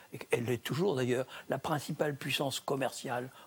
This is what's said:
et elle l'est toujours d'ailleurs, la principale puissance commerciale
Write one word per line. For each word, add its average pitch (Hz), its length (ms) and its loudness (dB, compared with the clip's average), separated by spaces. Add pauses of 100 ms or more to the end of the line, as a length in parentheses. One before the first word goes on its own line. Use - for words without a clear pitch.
(140)
et - 60 -10 (100)
elle - 140 4
l'est 117 180 2
toujours 165 340 2
d'ailleurs, 123 300 2 (240)
la 135 80 2
principale 151 600 0
puissance 135 420 0
commerciale 131 720 -2 (160)